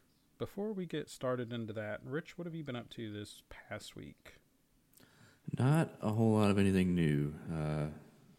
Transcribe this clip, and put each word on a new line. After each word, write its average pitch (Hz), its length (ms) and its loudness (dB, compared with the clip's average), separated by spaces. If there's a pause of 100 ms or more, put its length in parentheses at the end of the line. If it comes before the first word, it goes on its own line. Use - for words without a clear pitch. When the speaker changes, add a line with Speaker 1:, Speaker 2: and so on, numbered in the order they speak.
(400)
Speaker 1:
before 202 340 -6
we 185 140 -6
get 151 200 -6
started 123 460 -4
into 110 200 -6
that, 107 300 -6
Rich, 139 320 -8
what 175 120 -8
have 160 80 -8
you 160 80 -6
been 135 120 -6
up 117 160 -8
to 113 220 -8
this 104 360 -12
past - 460 -12
week? - 420 -16 (1200)
Speaker 2:
Not 147 420 4
a 110 120 0
whole 110 220 4
lot 104 180 6
of 101 80 4
anything 95 340 6
new. 76 400 2 (180)
Uh, 76 360 -2 (520)